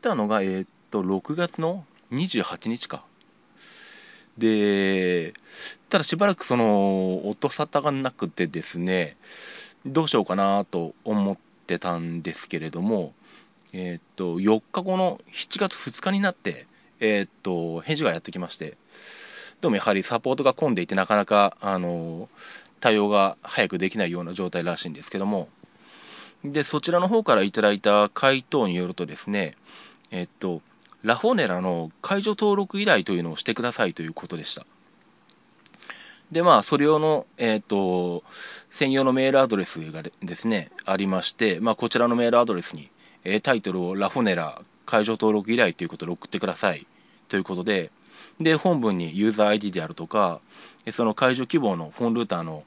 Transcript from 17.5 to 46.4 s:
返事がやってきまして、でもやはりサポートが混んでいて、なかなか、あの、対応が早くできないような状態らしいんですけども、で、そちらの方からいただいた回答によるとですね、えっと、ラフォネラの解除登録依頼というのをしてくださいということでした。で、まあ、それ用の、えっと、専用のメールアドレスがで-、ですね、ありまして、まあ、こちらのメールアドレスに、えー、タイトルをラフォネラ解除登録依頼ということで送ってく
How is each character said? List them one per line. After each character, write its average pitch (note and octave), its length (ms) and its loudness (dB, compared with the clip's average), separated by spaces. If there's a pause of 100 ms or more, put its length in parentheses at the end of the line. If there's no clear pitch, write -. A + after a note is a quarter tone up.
返 D3+ 160 -4
事 D#3 60 -2
が F2+ 100 2
や E2+ 40 -6
っ E2 40 -12
て - 100 -14
き F2+ 80 -8
ま F2 100 -6
し - 80 -14
て、 D2+ 200 -12 (840)
で F3 60 -2
も A2 80 2
や F#2 80 -2
は G2+ 100 2
り F#2+ 80 2
サ A#2 180 -2
ポ C3 120 -2
ー C3+ 40 0
ト C#3+ 80 0
が B2+ 120 4
混 D3 160 0
ん - 20 0
で F2+ 80 0
い E2+ 60 -4
て、 G2 80 -4
な F#2+ 100 2
か G#2+ 100 2
な G2+ 120 2
か、 G2+ 340 4
あ G2 160 -2
の、 F2 520 -6 (500)
対 A2 180 4
応 G#2 120 4
が G2 340 4
早 G#2 240 0
く F#2 100 -4
で F#2+ 140 -2
き A2 80 -4
な F#2+ 60 0
い E2+ 60 -2
よ F2 100 -6
う - 20 -8
な F2 100 -10
状 F2+ 160 -4
態 E2+ 140 -4
ら F2 120 -2
し - 100 -6
い F2 40 -8
ん D2+ 40 -10
で C#2+ 100 -14
す - 80 -14
け G2 80 -4
ど G2 80 -2
も、 G2 220 -2 (920)
で、 C#3+ 200 -2
そ D3+ 180 -2
ち E3+ 100 -2
ら F3 80 4
の F#3 80 2
方 A3 160 2
か B2+ 120 6
ら G2 80 6
い G2+ 80 0
た A2 100 0
だ G#2 100 6
い G2+ 80 0
た G#2 320 6
回 C3+ 300 4
答 B2 260 0
に F2 60 0
よ F2+ 140 -2
る F2+ 80 -8
と F2 100 -6
で D#2 120 -10
す - 120 -10
ね、 F#2+ 260 -2 (540)
え F2+ 140 -6
っ - 60 -10 (100)
と、 F2 240 -6 (400)
ラ A2+ 120 2
フ A3+ 140 0
ォ B3 60 4
ネ D3 120 2
ラ F#2 140 -2
の E2+ 300 -4 (100)
解 G3 220 -2
除 G#3+ 80 0
登 G3+ 260 2
録 G3 240 -4
依 G#3 60 -2
頼 A#2 160 6
と G#2 80 -4
い F2 80 0
う E2+ 40 -2
の E2 100 -6
を D2+ 40 -10
し - 60 -4
て A#2 100 -2
く A#2 80 -6
だ A#2+ 100 -2
さ A2+ 140 0
い F2 80 -2
と E2+ 80 -10
い D#2+ 60 -8
う D#2+ 80 -10
こ F2+ 120 -12
と F2 80 -10
で D#2 100 -10
し - 100 -6
た。 D2+ 100 -14 (1700)
で、 D#3+ 100 2
ま E3+ 160 10
あ、 G#2 60 4
そ - 120 2
れ C#3+ 100 4
用 D#3 120 6
の、 D3+ 300 0 (100)
え A2 200 2
っ G#2 40 -8
と、 F#2 640 0 (480)
専 C3+ 220 0
用 C3+ 100 4
の C3 100 4
メ C3 160 2
ー - 20 2
ル C3+ 100 8
ア C3 40 6
ド A2 120 0
レ F#2 60 0
ス D#2+ 280 -8
が D#2+ 100 -10
で-、 D#2 100 -14 (120)
で F2+ 100 -8
す - 140 -6
ね、 G#2 240 0 (120)
あ F#2+ 140 0
り G2 80 -2
ま F#2+ 160 0
し - 120 -2
て、 F#2+ 260 0
ま A2+ 140 2
あ、 - 20 -8
こ A#2 120 -2
ち A#2+ 120 0
ら A#2+ 80 4
の A#2+ 80 0
メ A#2+ 140 2
ー - 20 2
ル A#2+ 80 6
ア A#2+ 60 6
ド A2 100 0
レ F2 80 -4
ス - 120 -10
に、 D2 140 -16 (340)
え F#2+ 120 0
ー、 G#2+ 60 0
タ C3+ 120 2
イ A2 80 0
ト F#2+ 100 -4
ル F2+ 120 -2
を F2+ 120 -4
ラ G2 140 0
フ C3 120 -2
ォ - 20 2
ネ G2 100 2
ラ D#2+ 300 -4 (240)
解 G#2+ 180 4
除 A2 80 0
登 G#2+ 200 2
録 G#2+ 200 0
依 A#2+ 40 2
頼 G2+ 160 4
と - 100 -10
い - 20 -2
う D#2+ 40 -6
こ - 80 -14
と E2+ 100 -10
で F2 40 -4
送 - 140 -8
っ - 20 -16
て G2 120 -6
く - 80 -4